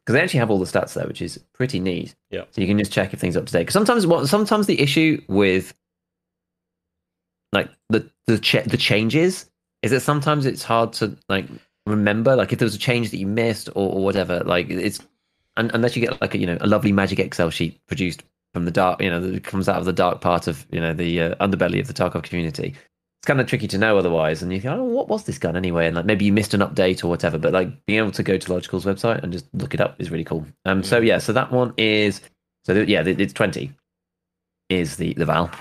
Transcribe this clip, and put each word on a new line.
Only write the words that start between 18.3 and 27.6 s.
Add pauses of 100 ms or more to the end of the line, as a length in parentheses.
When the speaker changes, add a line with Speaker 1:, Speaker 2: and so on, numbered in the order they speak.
Speaker 1:
from
the
dark,
you
know,
that
comes
out
of
the
dark
part
of,
you
know,
the,
uh,
underbelly
of
the
Tarkov
community.
It's
kinda
tricky
to
know
otherwise,
and
you
think,
"Oh,
what
was
this
gun
anyway?"
And,
like,
maybe
you
missed
an
update
or
whatever.
But,
like,